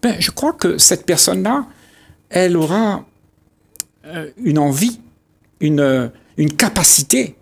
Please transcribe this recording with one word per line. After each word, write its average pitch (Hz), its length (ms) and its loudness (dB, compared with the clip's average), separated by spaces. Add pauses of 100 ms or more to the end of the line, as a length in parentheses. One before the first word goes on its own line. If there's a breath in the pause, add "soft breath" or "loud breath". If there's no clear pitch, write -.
Ben, 226 180 0
je - 120 -2
crois 311 220 -4
que - 240 -2
cette - 280 2
personne-là, 190 600 0 (640 soft breath)
elle 180 260 2
aura, 175 480 0 (1000)
euh, 156 320 -12
une 151 220 0
envie, 147 400 0 (600)
une, 151 220 2
euh, 131 260 2 (300 soft breath)
une 151 160 0
capacité 190 880 0